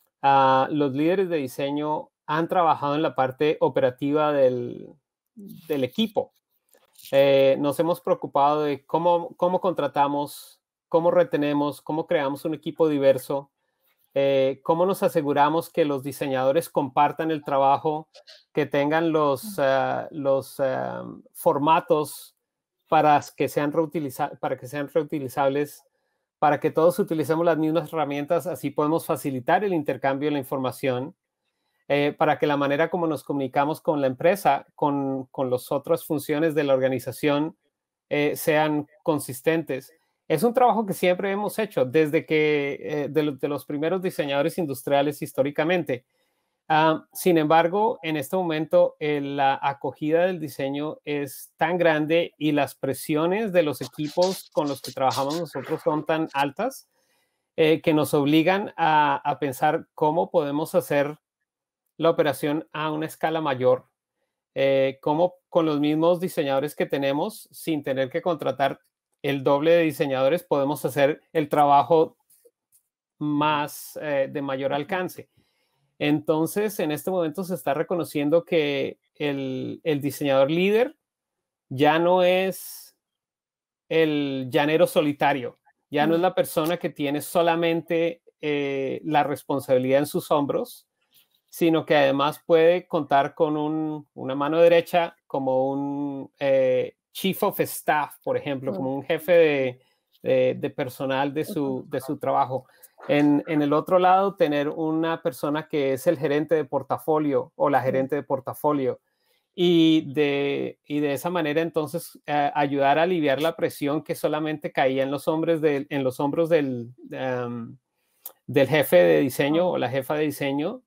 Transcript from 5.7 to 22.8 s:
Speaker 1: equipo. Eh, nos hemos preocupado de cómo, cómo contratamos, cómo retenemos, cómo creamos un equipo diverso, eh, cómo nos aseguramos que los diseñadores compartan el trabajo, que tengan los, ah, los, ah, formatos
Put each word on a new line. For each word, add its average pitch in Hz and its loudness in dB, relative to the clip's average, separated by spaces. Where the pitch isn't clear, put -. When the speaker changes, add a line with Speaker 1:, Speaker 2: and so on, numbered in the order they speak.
Speaker 1:
equipo. - -4
Eh, 135 6
nos 143 -2
hemos 170 0
preocupado 151 0
de 143 -4
cómo, 170 -2
cómo 180 0
contratamos, 143 -4
cómo 170 2
retenemos, 147 0
cómo 160 -6
creamos 143 -2
un 160 -4
equipo 156 -2
diverso, 139 0
eh, 135 2
cómo 170 2
nos 190 -2
aseguramos 147 2
que 165 0
los 143 -2
diseñadores 135 -2
compartan 147 0
el 156 -4
trabajo, 143 0
que - 0
tengan 156 0
los, 139 0
ah, 131 0
los, 139 -2
ah, 127 -4
formatos 151 0